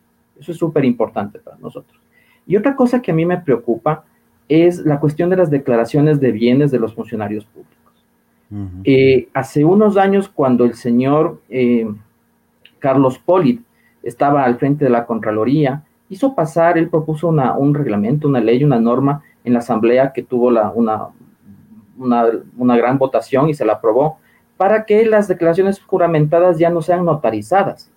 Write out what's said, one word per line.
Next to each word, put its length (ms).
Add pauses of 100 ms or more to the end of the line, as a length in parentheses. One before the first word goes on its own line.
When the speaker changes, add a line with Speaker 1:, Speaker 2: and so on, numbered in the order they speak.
(380)
Speaker 1:
Eso 140
es 60
súper 260
importante 540
para 180
nosotros. 420 (480)
Y 100
otra 200
cosa 240
que 120
a 20
mí 100
me 140
preocupa 680 (440)
es 320
la 200
cuestión 300
de 60
las 120
declaraciones 720
de 120
bienes 380
de 80
los 160
funcionarios 520
públicos. 580 (460)
Speaker 2:
Ujú. 340
Speaker 1:
Eh, 480
hace 320
unos 320
años, 320
cuando 380
el 80
señor, 720
eh, 400 (920)
Carlos 380
Polit 440 (400)
estaba 420
al 140
frente 260
de 60
la 160
Contraloría, 760 (240)
hizo 260
pasar, 420
él 120
propuso 400
una, 280
un 180
reglamento, 520
una 140
ley, 240
una 160
norma 420 (220)
en 80
la 80
asamblea 520
que 100
tuvo 280
la, 200
una, 380 (880)
una, 280 (300)
una 200
gran 220
votación 500
y 60
se 100
la 100
aprobó, 440 (380)
para 300
que 180
las 240
declaraciones 520
juramentadas 800
ya 120
no 120
sean 220
notarizadas 920